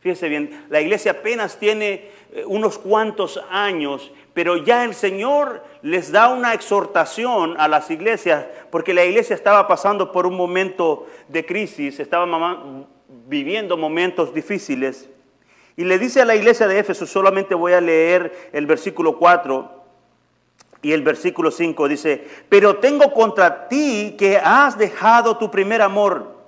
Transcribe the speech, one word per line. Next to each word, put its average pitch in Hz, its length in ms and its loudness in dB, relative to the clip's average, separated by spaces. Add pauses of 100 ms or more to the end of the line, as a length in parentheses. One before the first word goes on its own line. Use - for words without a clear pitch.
Fíjese 175 300 -4
bien, 147 400 -8
la 151 100 2
iglesia 196 320 -2
apenas 214 460 -6
tiene, 208 500 -2 (240)
eh, - 140 -10
unos 208 320 -2
cuantos 214 720 -4
años, 170 600 -4 (220)
pero 170 240 0
ya 240 280 2
el 220 100 -6
Señor 233 680 -2 (200)
les 160 280 -4
da 220 200 6
una 247 240 -2
exhortación 196 1040 -2
a 156 80 4
las 151 220 0
iglesias, 165 560 -2 (240)
porque 170 240 -2
la 175 100 4
iglesia 202 320 0
estaba 196 320 4
pasando 196 420 0
por 180 160 0
un 185 120 -4
momento 180 680 -2 (220)
de 160 160 -4
crisis, 160 560 -8
estaba 175 240 -2
mama-, 165 640 -6 (400)
viviendo 170 500 -4
momentos 165 560 -4
difíciles. 143 760 -6 (680)
Y 170 80 -6
le 185 140 0
dice 247 240 0
a - 20 6
la 226 100 2
iglesia 220 320 2
de 190 120 2
Éfeso, 196 280 -4
solamente 196 480 0
voy 175 200 2
a 180 60 4
leer 165 720 0
el 147 140 -4
versículo 160 520 -2
cuatro 165 640 2 (1000)
y 147 120 -2
el 156 100 0
versículo 160 480 -2
cinco, 156 380 -2
dice, 147 380 -2 (220)
"Pero 202 280 6
tengo 285 360 4
contra 202 560 2
ti 233 480 -2
que 196 220 4
has 240 400 4
dejado 220 580 2
tu 220 140 -6
primer 202 320 0
amor. 196 640 0